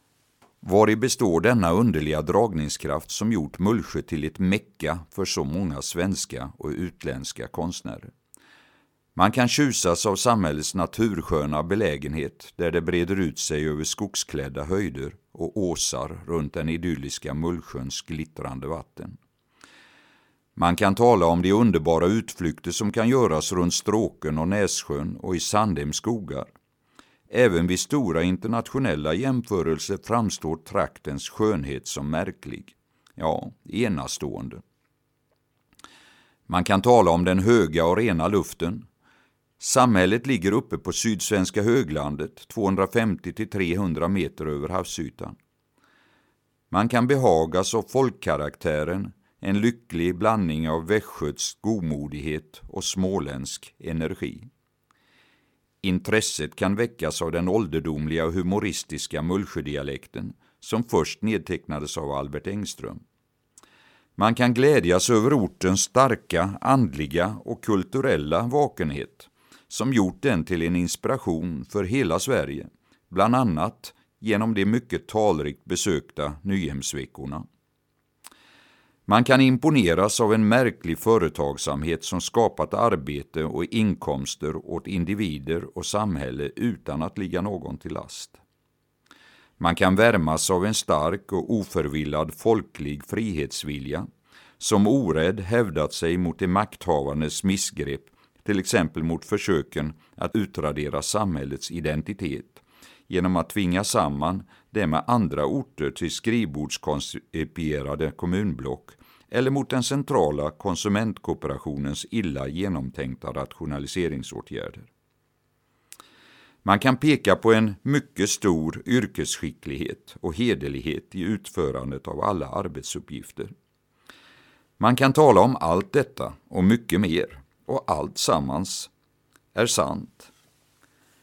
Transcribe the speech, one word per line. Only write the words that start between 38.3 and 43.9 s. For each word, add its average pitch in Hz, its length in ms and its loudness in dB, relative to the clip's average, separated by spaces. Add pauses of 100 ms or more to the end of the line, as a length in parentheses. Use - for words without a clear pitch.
Samhället 117 680 4
ligger 98 260 2
uppe 110 260 -2
på 87 140 -6
sydsvenska 104 720 0
höglandet, 76 840 -2
tvåhundrafemtio 95 840 0
till - 180 -8
trehundra 87 580 -2